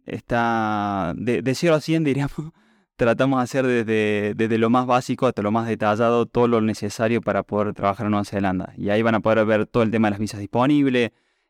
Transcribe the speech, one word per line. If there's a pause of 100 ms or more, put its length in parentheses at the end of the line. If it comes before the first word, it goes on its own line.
está
de,
de
cero
a
cien,
<laughs>
diríamos, (420)
tratamos
de
hacer
desde,
desde
lo
más
básico
hasta
lo
más
detallado
todo
lo
necesario
para
poder
trabajar
en
Nueva
Zelanda.
Y
ahí
van
a
poder
ver
todo
el
tema
de
las
visas
disponibles, (380)